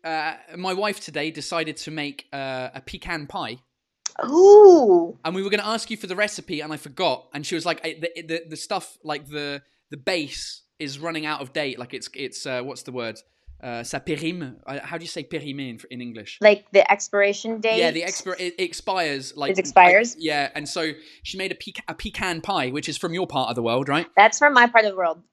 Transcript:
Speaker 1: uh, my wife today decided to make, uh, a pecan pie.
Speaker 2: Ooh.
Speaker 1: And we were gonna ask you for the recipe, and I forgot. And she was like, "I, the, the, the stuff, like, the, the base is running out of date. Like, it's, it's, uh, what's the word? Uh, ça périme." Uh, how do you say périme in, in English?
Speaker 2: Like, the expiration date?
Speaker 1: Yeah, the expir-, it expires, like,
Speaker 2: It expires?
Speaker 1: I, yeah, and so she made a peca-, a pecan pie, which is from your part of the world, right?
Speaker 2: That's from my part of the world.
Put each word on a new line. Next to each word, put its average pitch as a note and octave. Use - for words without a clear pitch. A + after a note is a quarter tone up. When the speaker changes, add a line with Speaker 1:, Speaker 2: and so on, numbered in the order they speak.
Speaker 1:
uh, D#3+
my F#3
wife G3+
today D#3
decided D#3
to -
make, C#3+
uh, C3
a C3+
pecan D#3+
pie. B2+
Speaker 2:
Ooh. D#4
Speaker 1:
And E3
we F#3+
were G3
gonna G3+
ask A3
you G#3+
for G#3
the F3+
recipe, F#3+
and D3+
I D3
forgot. D3
And C#3+
she F3+
was E3
like, E3
"I, D#3+
the, E3
the, E3
the D#3
stuff, -
like, D3
the, D3
the D3
base D#3
is C#3
running D#3
out D3
of B2+
date. C#3
Like, A#2+
it's, B2+
it's, C#3
uh, B2+
what's C3
the C3
word? A2+
Uh, A#2+
ça E3
périme." D#3+
Uh, C3+
how D#3+
do E3
you E3
say D#3+
périme C#3+
in, A2+
in B2
English? A2+
Speaker 2:
Like, G#3
the -
expiration G3+
date? A3
Speaker 1:
Yeah, E3
the D#3+
expir-, F3+
it F3+
expires, E3+
like, C#3+
Speaker 2:
It F#3+
expires? F#3
Speaker 1:
I, D#3
yeah, D3
and D3+
so D#3+
she -
made F#3
a -
peca-, -
a D#3+
pecan F3+
pie, D3+
which D3+
is D3
from E3+
your F3
part C3
of A#2+
the A#2
world, B2
right? D#3+
Speaker 2:
That's G#3
from D4
my A#3+
part A3+
of G3+
the F#3+
world. E3+